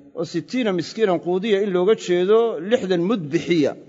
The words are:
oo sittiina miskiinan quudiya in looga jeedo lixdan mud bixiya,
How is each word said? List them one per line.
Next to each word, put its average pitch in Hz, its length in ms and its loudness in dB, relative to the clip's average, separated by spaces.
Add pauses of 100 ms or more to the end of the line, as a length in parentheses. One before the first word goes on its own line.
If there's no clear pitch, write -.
(160)
oo 165 80 -4
sittiina 185 480 -4
miskiinan 180 480 0
quudiya 196 420 0
in 208 100 -2
looga 180 220 4
jeedo 185 440 2 (220)
lixdan 185 440 0
mud 208 240 0
bixiya, 151 440 0 (160)